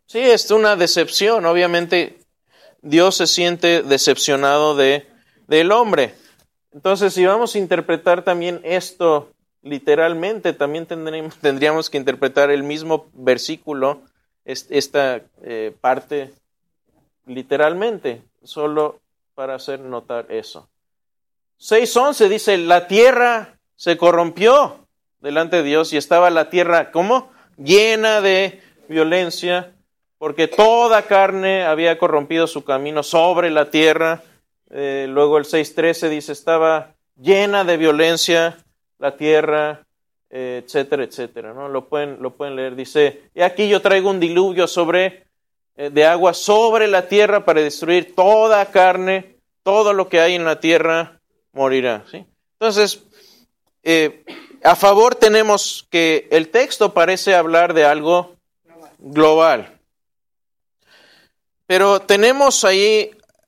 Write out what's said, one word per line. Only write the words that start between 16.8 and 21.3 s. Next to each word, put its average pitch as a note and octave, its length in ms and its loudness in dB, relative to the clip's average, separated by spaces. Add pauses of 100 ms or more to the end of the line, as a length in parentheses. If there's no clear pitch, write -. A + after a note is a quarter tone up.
literalmente, D3+ 960 -6 (220)
solo D3+ 560 -6 (360)
para C3+ 200 -12
hacer C3+ 240 -14
notar A#2+ 500 -12
eso. G#2+ 400 -14 (880)